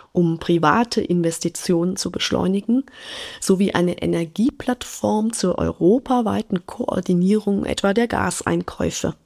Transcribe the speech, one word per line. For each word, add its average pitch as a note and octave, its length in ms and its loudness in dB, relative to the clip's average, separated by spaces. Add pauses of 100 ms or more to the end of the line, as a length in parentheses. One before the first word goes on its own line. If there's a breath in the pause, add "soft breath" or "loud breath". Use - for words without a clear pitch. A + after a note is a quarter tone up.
(120)
um E3 260 2
private F3 600 2
Investitionen E3+ 960 0
zu - 160 -6
beschleunigen, G3+ 720 0 (560 loud breath)
sowie F#3+ 340 2
eine F3 280 0
Energieplattform G#3 1300 -2
zur - 260 -2
europaweiten G3+ 1080 0
Koordinierung G3 1000 0
etwa - 300 0
der A#3 140 2
Gaseinkäufe. - 1080 -2 (100)